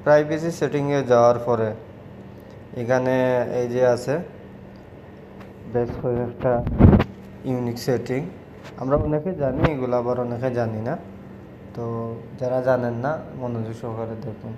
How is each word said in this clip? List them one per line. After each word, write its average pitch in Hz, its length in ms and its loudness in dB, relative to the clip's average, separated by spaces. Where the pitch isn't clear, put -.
প্রাইভেসি 151 480 4
সেটিংয়ে 143 520 0
যাওয়ার 120 420 6
পরে 110 280 0
এখানে 127 380 2
এই 123 80 0
যে 123 180 2
আছে 127 340 2
বেশ 120 160 0
কয়েকটা 120 600 0
ইউনিক 123 340 -2
সেটিং, 127 500 -2
আমরা 135 200 0
অনেকে 151 380 0
জানি 143 360 0
এগুলো, 127 260 0
আবার 120 220 0
অনেকে 120 320 -2
জানি 110 300 -2
না। 135 160 -4
তো 117 400 -6
যারা 127 220 0
জানেন 123 320 2
না 135 240 -2
মনোযোগ 117 440 -6
সহকারে 113 340 -6
দেখুন। 117 320 -10